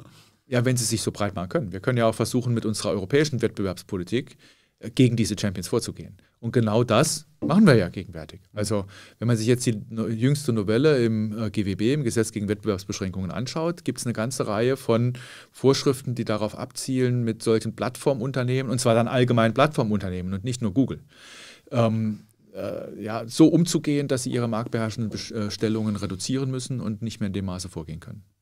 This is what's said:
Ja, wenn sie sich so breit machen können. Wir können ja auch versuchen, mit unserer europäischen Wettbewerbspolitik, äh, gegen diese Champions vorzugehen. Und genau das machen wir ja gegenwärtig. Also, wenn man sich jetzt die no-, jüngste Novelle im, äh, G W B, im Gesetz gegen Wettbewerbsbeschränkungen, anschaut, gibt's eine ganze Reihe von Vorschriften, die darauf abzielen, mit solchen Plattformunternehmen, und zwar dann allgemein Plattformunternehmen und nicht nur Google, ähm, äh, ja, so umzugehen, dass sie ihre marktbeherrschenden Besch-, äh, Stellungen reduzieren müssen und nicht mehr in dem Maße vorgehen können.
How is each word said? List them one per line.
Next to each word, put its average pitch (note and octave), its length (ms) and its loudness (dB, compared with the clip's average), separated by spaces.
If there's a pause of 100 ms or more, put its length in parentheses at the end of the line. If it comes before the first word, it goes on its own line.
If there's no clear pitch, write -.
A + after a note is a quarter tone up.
(460)
Ja, B2 180 0
wenn B2+ 120 2
sie A#2+ 80 -2
sich A2 180 -2
so - 80 -2
breit G2+ 240 -4
machen F2+ 140 -6
können. A2+ 240 -4
Wir F#2+ 80 -10
können B2+ 180 0
ja A#2 80 4
auch A2 80 2
versuchen, B2 400 0
mit A2+ 100 -2
unserer G#2 260 -2
europäischen A#2+ 520 0
Wettbewerbspolitik, F#2+ 960 -4 (420)
äh, - 120 -12
gegen A#2+ 260 4
diese G#2 200 2
Champions G2 300 -4
vorzugehen. - 500 -4 (220)
Und A#2 140 -6
genau A2 320 4
das B2 420 2 (140)
machen G#3 260 6
wir C#3+ 80 10
ja F#2 140 4
gegenwärtig. E2+ 540 -12 (100)
Also, G#2 320 -2 (340)
wenn A2 80 -2
man A#2+ 100 4
sich A2 120 0
jetzt B2 180 4
die A2 220 0
no-, A2 180 -4
jüngste A#2+ 460 0
Novelle A#2+ 520 4
im, A2 320 0
äh, A2 140 -4
G G#2 140 -2
W G2 100 -2
B, G#2+ 200 2
im D3+ 100 -2
Gesetz A2 260 0
gegen G#2 160 -4
Wettbewerbsbeschränkungen, F#2+ 880 -4
anschaut, E3 520 -6
gibt's - 220 -6
eine A#2+ 60 -2
ganze A2+ 340 -4
Reihe A#2 300 0
von A#2+ 380 2 (360)
Vorschriften, C3 640 2
die A2+ 120 -4
darauf G#2+ 300 -2
abzielen, B2 680 0
mit A2+ 180 -2
solchen A2+ 320 2
Plattformunternehmen, C3 960 -2
und B2 100 0
zwar A2+ 140 4
dann A#2 140 4
allgemein B2 460 4
Plattformunternehmen G#2 800 0
und F#2+ 100 -6
nicht B2 160 -6
nur G#2+ 140 -2
Google, G2 260 2 (680)
ähm, A2 500 2 (340)
äh, G2 480 -10
ja, A2 240 -6
so D3+ 220 6
umzugehen, D3 600 2
dass B2+ 160 0
sie B2+ 60 -4
ihre A#2+ 160 0
marktbeherrschenden A2+ 640 -2
Besch-, - 220 -10
äh, G#2+ 180 -4
Stellungen A2 460 -2
reduzieren G2+ 540 -4
müssen B2+ 300 -6
und G#2 200 -6
nicht A2 180 -8
mehr G#2+ 100 -2
in F#2+ 40 -6
dem G2 140 -4
Maße F2+ 240 -8
vorgehen D#2+ 300 -10
können. - 220 -16 (200)